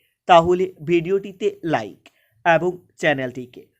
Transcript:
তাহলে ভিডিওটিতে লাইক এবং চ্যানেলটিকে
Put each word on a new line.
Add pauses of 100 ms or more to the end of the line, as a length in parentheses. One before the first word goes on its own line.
(280)
তাহলে (180)
ভিডিওটিতে (160)
লাইক (440)
এবং (260)
চ্যানেলটিকে (180)